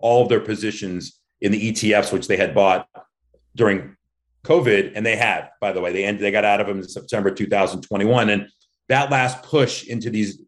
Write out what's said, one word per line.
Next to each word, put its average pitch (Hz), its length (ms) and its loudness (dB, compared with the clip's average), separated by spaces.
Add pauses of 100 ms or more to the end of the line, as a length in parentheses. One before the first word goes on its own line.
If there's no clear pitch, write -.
all 120 220 4
of 120 60 2
their 113 120 2
positions 101 800 -8 (200)
in 101 120 2
the 107 160 -2
E 110 40 -2
T 107 220 0
Fs, 98 160 2
which 92 160 -4
they 101 100 0
had 92 180 0
bought 95 340 2 (640)
during - 420 0 (460)
covid, 110 520 2
and 107 120 -4
they 113 100 0
had, 104 340 -2 (100)
by 104 100 -2
the 90 100 -4
way, 90 120 -2
they 95 120 -2
ended, 101 180 -4
they 104 100 0
got 104 120 2
out 104 160 2
of 104 60 -2
them 101 120 -6
in 90 100 -12
September 101 420 -2
two 98 160 -6
thousand 95 360 -2
twenty-one. 107 480 0
And 101 180 -2 (400)
that 139 220 0
last 131 340 -2
push 139 420 0
into 120 240 -6
these 107 380 -4